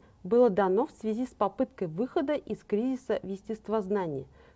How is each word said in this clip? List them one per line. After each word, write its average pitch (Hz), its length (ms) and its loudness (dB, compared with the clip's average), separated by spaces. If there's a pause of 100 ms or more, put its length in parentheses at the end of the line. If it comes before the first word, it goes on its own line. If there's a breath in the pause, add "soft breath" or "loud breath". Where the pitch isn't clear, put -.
(240 soft breath)
было 233 280 6
дано 196 340 4
в - 60 -16
связи 220 340 -4
с - 60 -12
попыткой 202 560 -2
выхода 262 480 -2
из - 280 -8
кризиса 233 600 -2
в - 20 -12
естествознании, 190 1000 -4 (280 soft breath)